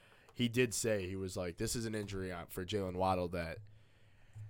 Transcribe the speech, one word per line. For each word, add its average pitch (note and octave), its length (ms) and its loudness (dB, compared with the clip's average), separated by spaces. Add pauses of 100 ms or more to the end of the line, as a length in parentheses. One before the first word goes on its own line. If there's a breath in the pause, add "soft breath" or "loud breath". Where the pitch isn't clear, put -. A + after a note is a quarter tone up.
(340 soft breath)
He A#2+ 140 2
did A#2 260 4
say, G#2 320 2
he F#2 100 -4
was F#2+ 200 -4
like, F2+ 220 -2
"This A2 180 0
is A2+ 100 -2
an A2 80 -4
injury G2 380 -4
on, E2+ 160 -8
for F#2 160 -6
Jalen F#2 320 -2
Waddle F#2 320 4
that E2+ 300 -4 (920 soft breath)